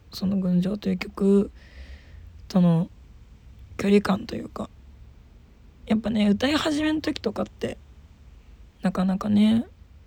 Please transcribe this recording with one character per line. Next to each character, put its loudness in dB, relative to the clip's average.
そ -6
の 0
群 2
青 -4
と -6
い 0
う -6
曲 2
と 2
の 2
距 -2
離 6
感 -2
と -12
い -6
う -12
か、 -12
や 0
っ 0
ぱ -6
ね、 0
歌 2
い 0
始 0
め 0
の -2
時 -6
と -4
か -6
っ -2
て、 -10
な -2
か -2
な -2
か -6
ね、 4